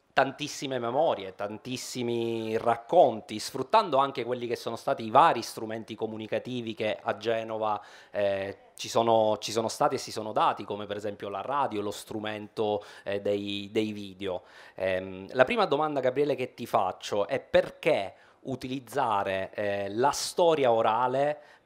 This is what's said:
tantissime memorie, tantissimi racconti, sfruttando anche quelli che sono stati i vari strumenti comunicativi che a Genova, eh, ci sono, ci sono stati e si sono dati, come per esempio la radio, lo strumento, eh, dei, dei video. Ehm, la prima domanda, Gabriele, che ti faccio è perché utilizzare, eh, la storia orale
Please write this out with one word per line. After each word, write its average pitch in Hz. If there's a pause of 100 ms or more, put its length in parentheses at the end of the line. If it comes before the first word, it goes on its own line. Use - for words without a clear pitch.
(120)
tantissime 135
memorie, 117
tantissimi 113
racconti, 113
sfruttando 160
anche 135
quelli 123
che 113
sono 117
stati 117
i 107
vari 131
strumenti 110
comunicativi 113
che 107
a 110
Genova, 110 (300)
eh, 98 (180)
ci 110
sono, 113
ci 107
sono 113
stati 143
e 113
si -
sono 107
dati, 135
come 202
per 101
esempio 104
la 139
radio, 120
lo 104
strumento, 107 (200)
eh, 101
dei, 101
dei 107
video. 95 (340)
Ehm, 92
la 127
prima 226
domanda, 147
Gabriele, 131
che 127
ti 120
faccio 101
è 131
perché 151 (280)
utilizzare, 117
eh, 101
la 123
storia 156
orale 127 (260)